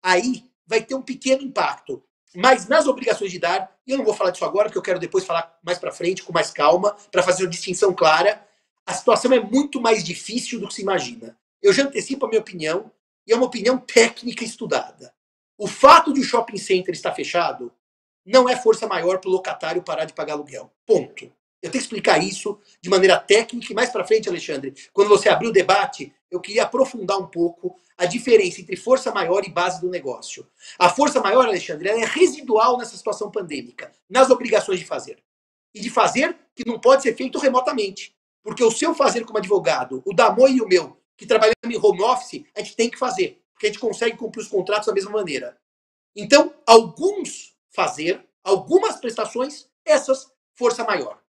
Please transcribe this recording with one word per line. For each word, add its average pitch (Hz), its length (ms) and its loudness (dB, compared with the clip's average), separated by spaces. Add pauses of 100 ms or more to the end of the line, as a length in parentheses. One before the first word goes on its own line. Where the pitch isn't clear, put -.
aí, 185 420 0 (220)
vai 226 160 -2
ter - 100 -10
um 262 80 -8
pequeno 262 400 -2
impacto, 156 640 -6 (320)
mas 220 320 2
nas 294 180 4
obrigações 208 460 -2
de 180 80 -10
dar, 185 360 -4 (120)
e 254 40 -4
eu 269 60 0
não 226 80 -4
vou 214 80 2
falar 190 160 0
disso 180 160 -4
agora, 190 200 2
porque 208 120 -6
eu 180 60 -4
quero 180 160 -2
depois 180 260 -2
falar 165 380 -4
mais 175 160 -4
pra - 120 -8
frente, 180 300 -4
com - 100 -16
mais 160 200 0
calma, 180 440 2 (160)
pra 180 120 2
fazer 180 200 0
uma 175 60 -2
distinção 185 420 0
clara, 170 540 2 (400)
a 185 80 -8
situação 247 400 2
é 240 60 6
muito 254 420 -2
mais 220 220 2
difícil 214 560 -10
do 190 80 -10
que - 80 -12
se 208 80 -12
imagina. 123 520 -6 (240)
Eu 196 140 4
já 277 100 2
antecipo 262 420 -4
a 220 40 -10
minha 220 120 0
opinião, 175 500 -8 (340)
e 214 80 2
é - 20 6
uma 247 120 0
opinião 247 320 -2
técnica 233 640 0
estudada. - 680 -8 (460)
O - 80 -8
fato - 480 6
de 269 60 0
o 240 40 -2
shopping 226 340 -2
center 185 360 -2
estar 160 200 -6
fechado 139 600 -4 (500)
não 247 240 4
é 247 80 2
força 220 300 2
maior 185 320 0
pro 185 140 -4
locatário 175 500 -4
parar 160 240 -6
de 160 80 -18
pagar 151 200 -8
aluguel. - 380 -12 (140)
Ponto. - 460 0 (280)
Eu 175 120 -10
tenho 262 100 -4
que - 60 -10
explicar 180 360 2
isso 196 360 -8 (200)
de 175 100 -14
maneira 185 280 6
técnica, 226 560 0
e - 20 -8
mais 240 140 0
pra 202 160 -6
frente, 220 240 0
Alexandre, 143 460 -8 (180)
quando 208 140 4
você 208 200 6
abrir 175 200 2
o 220 40 -2
debate, 185 640 0 (160)
eu 180 100 -8
queria 208 240 -2
aprofundar 220 540 -4
um 185 80 -8
pouco 170 540 -6 (180)
a 190 80 -2
diferença 208 560 2
entre 185 140 -10
força 175 360 0
maior 190 320 -2
e 190 60 -12
base 175 320 -4
do 180 80 -6
negócio. 139 580 -12 (300)
A 180 100 4
força 285 320 2
maior, 226 280 4
Alexandre, 175 420 -6
ela 226 100 -2
é 226 60 0
residual 247 720 2
nessa 220 180 -12
situação 208 360 -8
pandêmica, 151 600 -12 (160)
nas 254 220 4
obrigações 208 500 0
de 160 60 -12
fazer. - 320 -10 (560)
E 208 80 -16
de 233 80 -8
fazer 254 480 0 (160)
que 254 120 -12
não 226 140 -6
pode 269 220 4
ser 233 140 -2
feito 262 240 -8
remotamente. 254 760 -2 (280)
Porque - 200 -4
o 226 80 4
seu 320 220 -2
fazer 233 320 0
como 214 140 -4
advogado, 156 680 -2
o 190 80 -6
da 208 180 4
Mo 254 160 6
e 262 140 2
o 208 60 -4
meu, 175 340 0 (160)
que - 80 -20
trabalhamos 220 300 4 (100)
em 233 100 -6
home 196 280 2
office, 233 420 -2 (100)
a 214 40 -8
gente - 160 -14
tem 233 120 2
que - 120 -10
fazer, - 420 -4 (100)
porque - 140 -10
a 214 40 2
gente 214 100 -8
consegue 233 360 -4
cumprir 220 280 -10
os - 40 -14
contratos 208 380 -2
da 208 80 -2
mesma 196 160 -4
maneira. 147 480 -6 (580)
Então, 277 380 4 (140)
alguns 233 880 2 (140)
fazer, 165 520 -4 (200)
algumas 349 540 0
prestações, 233 720 -8 (160)
essas, 285 480 0 (220)
força 240 300 -2
maior. 180 460 -4